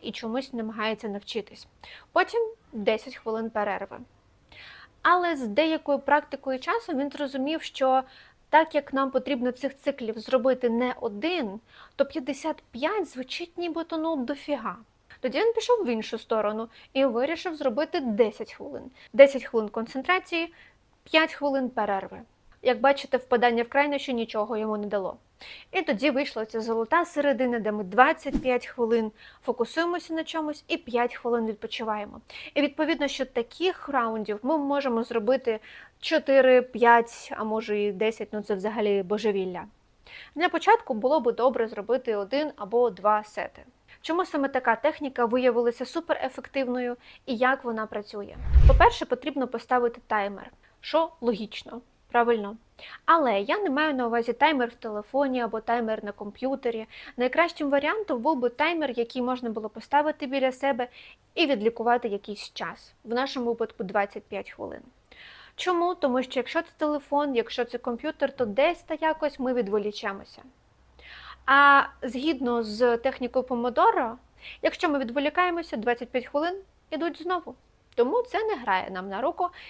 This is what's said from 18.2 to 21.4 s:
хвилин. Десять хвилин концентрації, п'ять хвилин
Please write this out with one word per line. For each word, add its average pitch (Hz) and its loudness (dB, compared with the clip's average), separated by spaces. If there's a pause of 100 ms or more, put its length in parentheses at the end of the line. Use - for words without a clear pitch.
хвилин. 277 -14 (300)
Десять 277 8
хвилин 220 -2
концентрації, 330 -2 (500)
п'ять 320 2
хвилин 269 -2